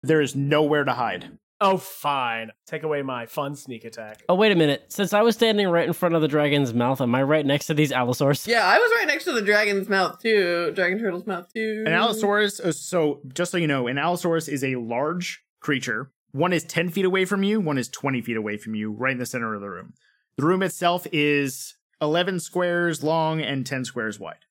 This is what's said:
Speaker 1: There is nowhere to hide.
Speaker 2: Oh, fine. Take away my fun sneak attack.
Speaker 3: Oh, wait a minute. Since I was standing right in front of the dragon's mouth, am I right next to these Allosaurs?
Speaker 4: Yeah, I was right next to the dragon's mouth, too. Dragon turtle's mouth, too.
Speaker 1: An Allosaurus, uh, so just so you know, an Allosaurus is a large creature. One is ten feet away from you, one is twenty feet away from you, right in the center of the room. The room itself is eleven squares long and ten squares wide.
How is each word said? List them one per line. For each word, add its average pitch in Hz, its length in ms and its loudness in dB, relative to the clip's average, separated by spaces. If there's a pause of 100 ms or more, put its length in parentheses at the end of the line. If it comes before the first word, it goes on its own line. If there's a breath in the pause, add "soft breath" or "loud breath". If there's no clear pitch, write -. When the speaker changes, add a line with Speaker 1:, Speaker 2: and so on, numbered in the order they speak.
Speaker 1:
There 156 180 2
is 135 140 -2
nowhere 147 480 2
to 131 100 0
hide. 113 460 -4 (220)
Speaker 2:
Oh, 196 180 4
fine. 120 720 -4 (160)
Take - 160 -8
away 151 200 -2
my 127 240 -6
fun 143 280 -6
sneak 127 300 -14
attack. 110 440 -16
Speaker 3:
Oh, 180 60 4
wait 214 180 4
a 185 40 4
minute. 151 320 2
Since 202 260 -4
I 208 80 6
was 226 140 4
standing 208 320 2
right 170 180 2
in 170 80 -2
front 170 220 0
of 160 40 4
the 151 80 2
dragon's 143 460 2
mouth, 120 260 2
am 120 140 2
I 135 80 2
right 143 240 2
next 143 200 0
to 160 80 -2
these 147 180 4
Allosaurs? 127 540 2
Speaker 4:
Yeah, 226 200 2
I 202 100 6
was 453 220 6
right 415 80 2
next 311 180 0
to 349 80 -2
the 233 80 2
dragon's 202 480 2
mouth, 190 320 0
too. 175 540 2
Dragon 185 240 0
turtle's 190 280 -4
mouth, 175 280 -6
too. 220 320 -4
Speaker 1:
An 160 60 0
Allosaurus, 208 680 2
uh, 170 120 -2
so 151 480 -2 (120)
just 175 200 -2
so 190 40 -2
you 170 120 2
know, 135 180 0
an 127 120 -2
Allosaurus 165 500 0
is 139 160 -2
a 131 120 0
large 135 680 -4 (180)
creature. 127 500 -4 (220)
One 170 200 0
is 165 120 0
ten 175 260 -2
feet 185 160 -2
away 185 180 2
from 196 200 -2
you, 214 160 2
one 151 180 0
is 120 100 -4
twenty 135 320 -4
feet 113 160 -4
away 104 220 -4
from 110 160 -10
you, 107 160 -4
right 120 220 -2
in 123 60 -4
the 123 60 -4
center 117 300 -6
of 101 80 -8
the 101 80 -10
room. 90 240 -14 (420)
The 131 80 -2
room 185 180 4
itself 175 500 0
is 143 640 0 (260)
eleven 175 380 0
squares 175 640 -2
long 160 360 0
and 135 240 -4
ten 131 220 -6
squares 110 340 -6
wide. 82 300 -16